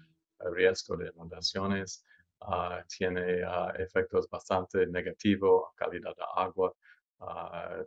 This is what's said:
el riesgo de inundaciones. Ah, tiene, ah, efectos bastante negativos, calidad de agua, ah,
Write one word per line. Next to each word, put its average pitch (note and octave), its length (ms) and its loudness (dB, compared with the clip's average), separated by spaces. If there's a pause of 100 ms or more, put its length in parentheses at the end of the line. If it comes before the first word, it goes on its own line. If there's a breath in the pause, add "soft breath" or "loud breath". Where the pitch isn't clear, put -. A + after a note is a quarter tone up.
(380 soft breath)
el F2 160 -4
riesgo - 420 4
de F2 120 -6
inundaciones. F2+ 960 -4 (380 soft breath)
Ah, F2+ 420 -4 (120)
tiene, F2+ 460 0
ah, F2+ 340 -2
efectos F#2 540 0
bastante F#2 560 0
negativos, F#2 880 2
calidad F2 400 -4
de F2 80 -12 (140)
agua, F#2 360 2 (460 soft breath)
ah, F2 680 -8